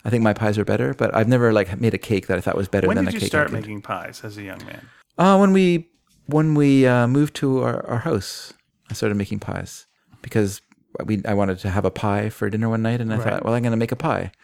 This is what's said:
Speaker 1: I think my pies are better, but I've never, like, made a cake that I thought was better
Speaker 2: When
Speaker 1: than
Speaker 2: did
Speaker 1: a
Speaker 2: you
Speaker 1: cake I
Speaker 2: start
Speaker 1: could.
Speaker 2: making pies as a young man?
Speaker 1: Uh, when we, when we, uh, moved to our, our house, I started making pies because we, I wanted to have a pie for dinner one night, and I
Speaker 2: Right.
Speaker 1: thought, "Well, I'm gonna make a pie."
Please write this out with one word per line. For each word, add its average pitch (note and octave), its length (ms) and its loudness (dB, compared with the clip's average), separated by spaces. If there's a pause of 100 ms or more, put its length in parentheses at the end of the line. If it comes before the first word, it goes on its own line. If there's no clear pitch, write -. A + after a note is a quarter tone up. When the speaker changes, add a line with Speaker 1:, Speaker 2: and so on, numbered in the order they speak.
Speaker 1:
I G#2+ 60 -2
think A#2 120 2
my G#2+ 100 4
pies G#2 240 0
are G#2 80 0
better, A#2+ 300 -2
but A#2 200 -2
I've A2 140 2
never, A#2+ 240 4
like, G2+ 280 0
made A2+ 140 2
a F#2+ 40 -2
cake - 300 -2
that F#2 100 0
I - 20 -4
thought - 160 -2
was G2 120 -2
better F#2+ 200 2
Speaker 2:
When G2 80 2
Speaker 1:
than F#2 80 0
Speaker 2:
did - 100 -2
Speaker 1:
a - 20 -6
Speaker 2:
you A3 40 -4
Speaker 1:
cake - 60 -2
I - 20 -2
Speaker 2:
start D3+ 200 0
Speaker 1:
could. A2+ 120 -6
Speaker 2:
making G#2 220 -12
pies - 420 -10
as G#2 140 -14
a G#2 40 -12
young F#2+ 220 -14
man? - 240 -18 (300)
Speaker 1:
Uh, F#3+ 180 6
when G3 160 6
we, F3 380 2 (360)
when D#3 280 2
we, C#3 320 6
uh, B2 200 4
moved C#3+ 300 2
to C3 260 0
our, A#2+ 240 -2
our A#2 120 -2
house, - 560 -6 (340)
I A2 60 -10
started G#2 220 -2
making G2+ 240 -4
pies - 460 -10 (360)
because G2+ 400 -2 (420)
we, G#2 220 -2
I G#2+ 80 -2
wanted F#2+ 260 0
to G2 100 -4
have F#2+ 140 0
a F#2+ 60 2
pie G2+ 400 -2
for G#2+ 200 -4
dinner A2 200 -2
one A2+ 120 -2
night, A#2 180 0
and A2+ 120 -4
I G#2+ 60 -2
Speaker 2:
Right. A#2 60 -4
Speaker 1:
thought, - 200 -2
"Well, A2+ 100 0
I'm A#2+ 80 0
gonna A#2 140 0
make A2+ 160 -2
a B2+ 40 -6
pie." G2 360 -4 (120)